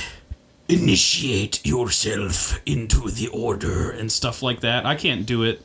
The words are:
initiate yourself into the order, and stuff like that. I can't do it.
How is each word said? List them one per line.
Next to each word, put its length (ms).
initiate 960
yourself 1000
into 440
the 180
order, 640
and 200
stuff 320
like 180
that. 240
I 120
can't 280
do 200
it. 200